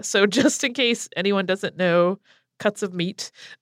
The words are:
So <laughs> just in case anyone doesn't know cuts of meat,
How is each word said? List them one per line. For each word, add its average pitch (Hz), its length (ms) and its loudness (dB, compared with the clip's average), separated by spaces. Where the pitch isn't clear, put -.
So 202 220 4
<laughs> - 20 0
just 254 340 2
in 240 120 -2
case 233 420 0
anyone 196 300 0
doesn't 185 300 -4
know 175 440 2
cuts 208 240 -2
of 185 100 -8
meat, 175 380 -6